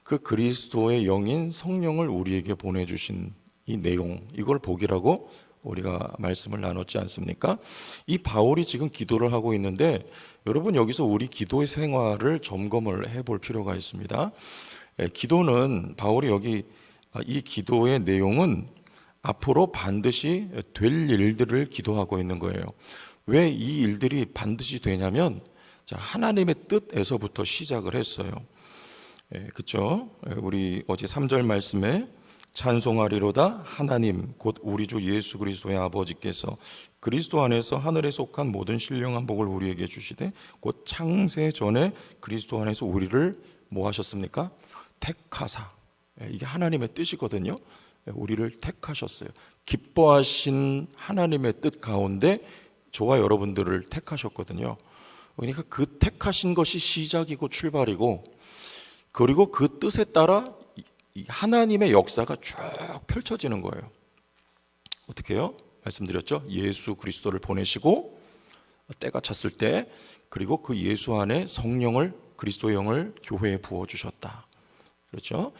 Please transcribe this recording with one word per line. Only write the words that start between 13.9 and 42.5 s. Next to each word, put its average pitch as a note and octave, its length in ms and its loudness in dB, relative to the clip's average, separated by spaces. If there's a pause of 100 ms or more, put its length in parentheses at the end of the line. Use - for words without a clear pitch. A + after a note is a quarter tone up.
예, F2 80 0
기도는, B2 880 2
바울이 A2 320 2
여기, G#2 360 2 (500)
아, A2 120 -6
이 C3 160 -4
기도의 A#2+ 580 2
내용은 G2 680 4 (540)
앞으로 D3+ 500 4
반드시 B2+ 800 0 (240)
될 C#3+ 360 2
일들을 A2+ 600 4
기도하고 G2+ 500 -2
있는 F2+ 200 -2
거예요. F#2 260 -4 (600)
왜 D#3 220 6
이 C3+ 300 -2
일들이 B2 460 2
반드시 B2 560 -6
되냐면, G2 600 0 (440)
자, - 120 -10
하나님의 F#3+ 580 2 (120)
뜻에서부터 G#2+ 760 0
시작을 A2+ 520 -4
했어요. A2 360 -4 (1040)
예, F#2+ 200 -10
그쵸? E3 560 -2 (200)
예, - 100 -6
우리 F#2+ 480 -2
어제 F#2+ 200 -4
삼 C#3 200 -2
절 B2+ 160 2
말씀에 A2 640 0 (460)
"찬송하리로다 A2+ 1120 2
하나님 A#2+ 760 0
곧 A2 240 -2
우리 G#2 260 -2
주 G#2+ 140 -4
예수 G2+ 360 -2
그리스도의 G2 400 -4
아버지께서 F#2 800 -4 (420)
그리스도 D#3+ 420 0
안에서 A#2+ 360 2
하늘에 D3+ 340 0
속한 C3+ 400 -4
모든 G2 260 -2
신령한 B2 480 -4
복을 G#2+ 220 -2
우리에게 F#2+ 400 -2
주시되 - 460 -8 (260)
곧 - 260 -6
창세 E3 680 0
전에 B2+ 420 2 (260)
그리스도 A2 400 -6